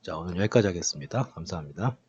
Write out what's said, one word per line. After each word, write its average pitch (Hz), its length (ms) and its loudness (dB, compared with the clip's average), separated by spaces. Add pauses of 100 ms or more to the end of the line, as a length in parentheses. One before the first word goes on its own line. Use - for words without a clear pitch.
자, 80 160 -8
오늘 87 200 -6
여기까지 104 300 6
하겠습니다. 85 560 -2 (100)
감사합니다. 85 600 -4 (140)